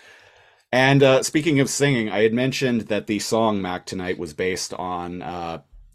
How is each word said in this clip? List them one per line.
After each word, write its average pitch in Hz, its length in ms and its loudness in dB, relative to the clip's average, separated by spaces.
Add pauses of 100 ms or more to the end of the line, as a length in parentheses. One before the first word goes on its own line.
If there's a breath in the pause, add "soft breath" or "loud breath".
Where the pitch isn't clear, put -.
(720 soft breath)
And, 135 320 6
uh, 131 200 6
speaking 151 380 0
of 123 80 2
singing, 127 400 0
I 101 140 0
had 110 100 4
mentioned 127 480 0
that 101 260 -4
the 104 120 -2
song 110 420 0
Mac 90 240 -6
Tonight 92 340 -6
was 80 140 -10
based 92 400 -4
on, 90 480 -8
uh, 85 400 -10 (340)